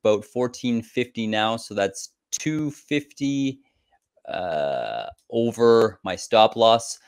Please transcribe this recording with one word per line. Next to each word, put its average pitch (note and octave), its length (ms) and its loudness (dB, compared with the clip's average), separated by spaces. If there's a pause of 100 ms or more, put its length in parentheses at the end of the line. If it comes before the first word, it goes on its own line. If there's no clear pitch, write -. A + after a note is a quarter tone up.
about G#2+ 220 2
fourteen B2 580 -4
fifty A#2 440 -6
now. G#2+ 320 -2
So - 160 -14
that's G2 400 -4 (160)
two D#3 400 -6
fifty, C#3 880 -6 (680)
uh, C#2 800 -6 (260)
over A#2 760 4
my F#2 120 -4
stop A2 400 4
loss. A2+ 520 2